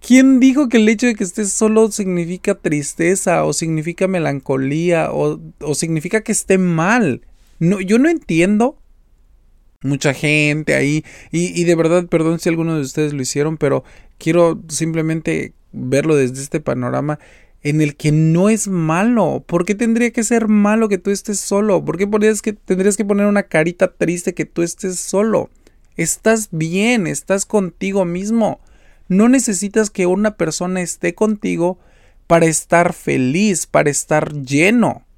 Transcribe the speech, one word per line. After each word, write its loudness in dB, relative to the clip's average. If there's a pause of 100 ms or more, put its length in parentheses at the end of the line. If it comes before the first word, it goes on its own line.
¿Quién 6
dijo 4
que 0
el 6
hecho 0
de 2
que -4
estés -6
solo 2
significa -4
tristeza -2
o -2
significa -4
melancolía -2
o, -2 (200)
o -4
significa -2
que -6
esté 0
mal? 0 (360)
No, 0
yo 2
no 4
entiendo. 0 (1040)
Mucha -2
gente 0
ahí, 0 (260)
y, -2
y 2
de 4
verdad, 0
perdón 0
si -2
alguno -2
de -2
ustedes -4
lo -6
hicieron, -4
pero -2 (340)
quiero 2
simplemente -4 (200)
verlo 0
desde 0
este -6
panorama -4 (440)
en 0
el 0
que -2
no 4
es 0
malo. 0
¿Por 0
qué -2
tendría 0
que -2
ser 0
malo 2
que 0
tú -4
estés -4
solo? 0
¿Por -4
qué 0
podrías 0
que, -4
tendrías 0
que -2
poner 2
una 2
carita 0
triste -4
que -4
tú -6
estés -6
solo? -2 (460)
Estás -2
bien, 0
estás -4
contigo -2
mismo. -2 (480)
No 4
necesitas 0
que -2
una 0
persona -4
esté -4
contigo -2 (480)
para 4
estar 2
feliz, -2
para 2
estar -2
lleno. 0 (120)